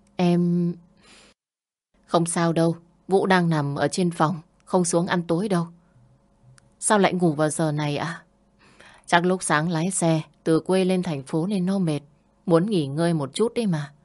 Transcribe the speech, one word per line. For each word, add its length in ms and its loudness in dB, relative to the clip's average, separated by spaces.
em." 580 2
"Không 200 0
sao 260 0
đâu, 240 2
Vũ 180 2
đang 220 2
nằm 260 0
ở 140 0
trên 220 0
phòng, 300 0
không 200 0
xuống 220 0
ăn 160 -2
tối 260 -2
đâu." 180 0
"Sao 180 2
lại 160 4
ngủ 180 2
vào 180 0
giờ 220 -2
này 240 -4
ạ?" 260 -8
"Chắc 180 2
lúc 180 0
sáng 260 0
lái 220 -2
xe 300 0
từ 160 2
quê 240 0
lên 180 0
thành 200 -6
phố 240 -4
nên 200 -2
nó 120 -2
mệt, 220 -2
muốn 240 2
nghỉ 160 0
ngơi 280 -2
một 200 -4
chút 200 0
đấy 120 -2
mà." 260 -4